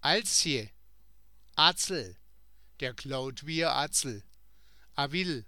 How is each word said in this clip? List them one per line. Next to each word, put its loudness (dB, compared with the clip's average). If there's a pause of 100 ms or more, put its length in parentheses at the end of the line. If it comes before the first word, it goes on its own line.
Als 2
hier, 0 (840)
Atzel, 2 (640)
der -4
klaut -6
wie 0
Atzel. 0 (720)
A 0
will. 0